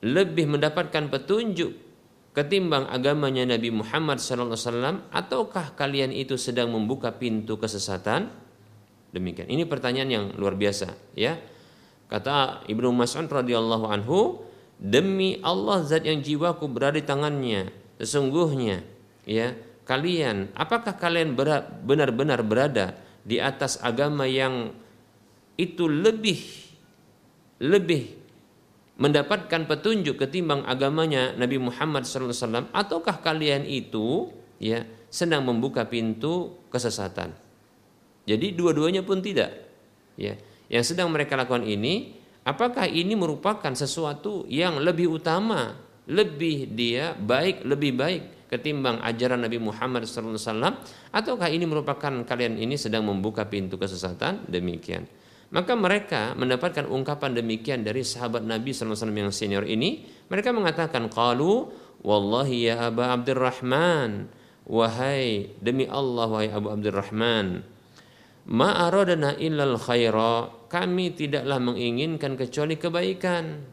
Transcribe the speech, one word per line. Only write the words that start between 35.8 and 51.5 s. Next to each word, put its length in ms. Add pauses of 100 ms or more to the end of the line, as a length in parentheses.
pintu 840
kesesatan?" 640 (960)
Jadi 260
dua-duanya 480
pun 220
tidak, 260 (640)
ya. 200 (360)
Yang 240
sedang 160
mereka 240
lakukan 320
ini, 480 (320)
apakah 400
ini 320
merupakan 560
sesuatu 720
yang 320
lebih 320
utama, 640 (320)
lebih 640
dia 480
baik, 480
lebih 320
baik 240 (240)
ketimbang 560
ajaran 400
Nabi 160
Muhammad 480
sallallahu 320
alaihi 80
wasallam, 280 (360)
ataukah 400